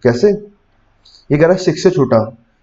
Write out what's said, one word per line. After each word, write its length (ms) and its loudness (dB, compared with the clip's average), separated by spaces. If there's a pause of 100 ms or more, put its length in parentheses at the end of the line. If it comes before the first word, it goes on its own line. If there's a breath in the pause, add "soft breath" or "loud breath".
कैसे, 280 2
ये 1080 -10
कह 40 2
रहा 100 4
है 80 -2
सिक्स 220 -4
से 80 2
छोटा, 340 0 (380)